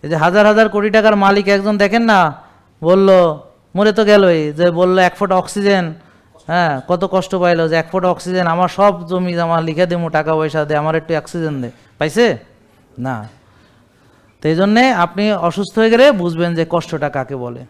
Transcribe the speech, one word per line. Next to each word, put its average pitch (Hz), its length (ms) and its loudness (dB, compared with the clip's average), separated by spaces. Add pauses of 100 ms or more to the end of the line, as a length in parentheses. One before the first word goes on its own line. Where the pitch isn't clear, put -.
এই 151 80 -10
যে 165 60 -2
হাজার 180 300 4
হাজার 214 220 4
কোটি 208 220 -2
টাকার 214 260 2
মালিক 196 320 2
একজন 202 300 0
দেখেন 202 240 0
না, 185 320 2 (480)
বলল, 190 280 4 (640)
মরে 208 160 2
তো 220 120 0
গেলই, 180 480 4
যে 175 180 0
বলল 180 280 2
এক 180 180 2
ফোঁটা 190 200 -2
অক্সিজেন, 185 580 -2 (520)
হ্যাঁ, 160 420 -2
কত 180 240 -2
কষ্ট 185 220 -2
পাইলো, 175 340 0
যে 160 80 0
"এক 160 160 -2
ফোঁটা 185 160 -2
অক্সিজেন, 180 380 -4
আমার 170 220 0
সব 180 400 0
জমি 180 260 -4
জমা 170 260 -2
লিখে 165 260 -2
দিমু, 170 240 -4
টাকা 156 240 0
পয়সা 156 300 -2
দে, 151 120 -4
আমার 156 180 -2
একটু 160 220 -4
অক্সিজেন 151 460 -6
দে।" 120 80 -10 (280)
পাইছে? 160 400 0 (600)
না। 120 300 -8 (1120)
তো 156 60 -2
এই 160 60 0
জন্যে 214 380 2
আপনি 196 400 -2
অসুস্থ 180 460 -4
হয়ে 220 120 2
গেলে 262 220 6
বুঝবেন 175 420 -2
যে 165 140 -2
কষ্টটা 160 400 -4
কাকে 135 280 -8
বলে। 123 340 -12